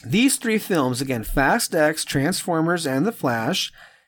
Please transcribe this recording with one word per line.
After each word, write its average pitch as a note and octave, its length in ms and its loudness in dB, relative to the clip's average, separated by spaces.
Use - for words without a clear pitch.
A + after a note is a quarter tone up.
these A3 320 2
three A3 200 0
films, C#3 440 0
again, B2+ 220 -4
Fast F3 500 0
X, D#3 300 2
Transformers, E3 840 0
and C3+ 200 0
The A#3 60 0
Flash, B2 600 -2